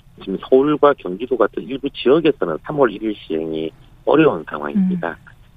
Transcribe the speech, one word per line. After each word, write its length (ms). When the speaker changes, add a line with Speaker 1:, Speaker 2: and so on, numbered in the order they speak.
Speaker 1:
지금 160
서울과 500
경기도 380
같은 280
일부 260
지역에서는 720
삼월 280
일 100
일 140
시행이 540
어려운 440
상황입니다. 600
Speaker 2:
음. 240